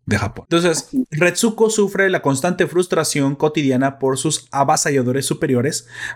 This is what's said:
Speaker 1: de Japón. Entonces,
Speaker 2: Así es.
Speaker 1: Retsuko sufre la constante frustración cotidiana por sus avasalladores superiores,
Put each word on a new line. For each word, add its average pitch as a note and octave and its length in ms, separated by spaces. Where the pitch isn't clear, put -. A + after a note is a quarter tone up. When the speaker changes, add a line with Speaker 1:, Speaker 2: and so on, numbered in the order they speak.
Speaker 1:
de G#2 120
Japón. - 320
Entonces, E3+ 380
Speaker 2:
Así - 240
es. D3+ 80
Speaker 1:
Retsuko A3 500
sufre G3 400
la F3+ 120
constante F3 460
frustración D3+ 680
cotidiana C#3 640
por C3+ 180
sus - 340
avasalladores C#3 760
superiores, C#3+ 600